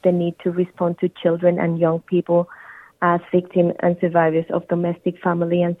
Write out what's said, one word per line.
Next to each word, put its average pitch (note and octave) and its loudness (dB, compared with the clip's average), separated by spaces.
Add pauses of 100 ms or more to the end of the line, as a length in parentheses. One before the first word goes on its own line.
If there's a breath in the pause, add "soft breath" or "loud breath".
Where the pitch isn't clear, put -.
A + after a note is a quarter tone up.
the F3+ 4
need F3 -2
to F3+ -2
respond F3 -4
to F#3 0
children F3 0
and E3 0
young E3 2
people F3 0 (540 loud breath)
as F3 2 (120)
victims F3+ 0
and F3 0
survivors E3 0
of F3 -4
domestic, F3 -4
family E3+ 0
and F3 -2